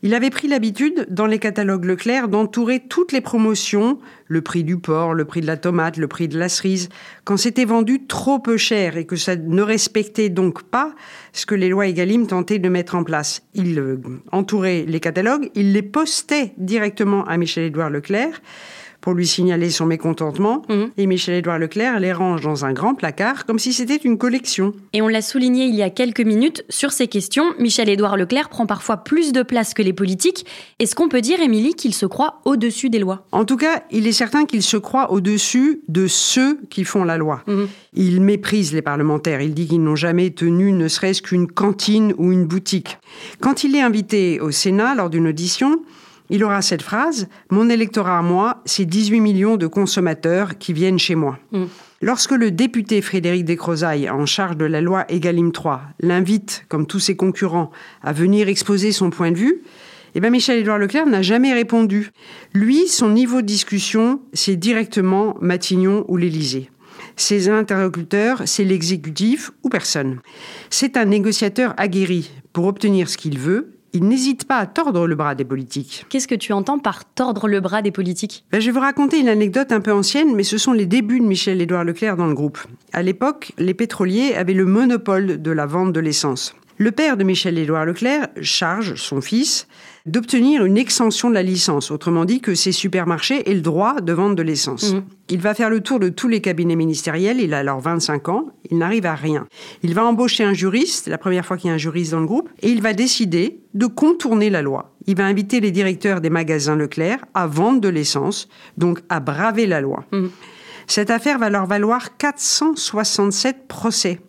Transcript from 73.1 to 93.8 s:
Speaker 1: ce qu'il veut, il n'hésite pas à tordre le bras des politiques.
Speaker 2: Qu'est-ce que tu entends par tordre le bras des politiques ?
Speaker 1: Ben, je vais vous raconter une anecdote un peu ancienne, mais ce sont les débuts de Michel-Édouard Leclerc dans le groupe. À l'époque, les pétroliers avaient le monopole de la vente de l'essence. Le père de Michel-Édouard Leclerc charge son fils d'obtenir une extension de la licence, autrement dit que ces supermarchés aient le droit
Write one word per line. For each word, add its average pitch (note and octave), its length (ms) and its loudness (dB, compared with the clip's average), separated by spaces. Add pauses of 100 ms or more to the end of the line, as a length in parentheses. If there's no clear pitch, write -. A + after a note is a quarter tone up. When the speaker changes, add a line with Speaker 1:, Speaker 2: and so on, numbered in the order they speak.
Speaker 1:
ce - 80 -6
qu'il D3 200 -6
veut, F3+ 400 -2 (160)
il F3 120 2
n'hésite C4 400 2
pas C4+ 120 0
à G3+ 100 0
tordre G3 380 0
le E3 100 0
bras D3 200 -2
des C#3 80 -2
politiques. C3+ 640 -8
Speaker 2:
Qu'est-ce C4 180 -2
que B3 80 0
tu G#3+ 180 -4
entends A#3+ 260 0
par G#3 260 -4
tordre A#3+ 420 -2
le G3 120 2
bras F#3+ 220 -2
des G3+ 100 0
politiques ? F3+ 600 -6
Speaker 1:
Ben, G#3 100 2
je A3 60 2
vais B3+ 40 0
vous B3 80 2
raconter C#4 400 2
une C4 80 4
anecdote G#3+ 440 2
un A3 100 2
peu G#3+ 100 0
ancienne, B3+ 420 2
mais G3+ 100 2
ce G3+ 140 -2
sont B3+ 160 0
les G#3+ 120 2
débuts A3+ 340 2
de A#3 60 4
Michel-Édouard F3+ 580 0
Leclerc E3+ 320 -2
dans E3+ 120 0
le D3+ 60 2
groupe. C#3+ 260 -4 (340)
À F3 100 -2
l'époque, B3 540 -2
les F#3 160 0
pétroliers A3+ 600 0
avaient F#3 200 0
le F#3+ 120 4
monopole G3 760 2
de D#3+ 100 -2
la D#3 140 0
vente F3+ 260 0
de D#3+ 80 0
l'essence. D3 560 -2 (220)
Le G#3+ 140 2
père D4 240 0
de G3 80 0
Michel-Édouard E3 640 0
Leclerc A#3 440 -2 (120)
charge F#3 540 -2
son C#3 260 -6
fils - 460 -2 (400)
d'obtenir A#3+ 580 2
une F#3+ 140 4
extension A#3+ 500 2
de A#3 60 4
la F#3 80 2
licence, F3 480 0
autrement E3 340 0
dit A#3+ 160 0
que G3 140 0
ces F#3 160 0
supermarchés F3 760 -2
aient G3 60 2
le F#3 80 2
droit F#3+ 400 0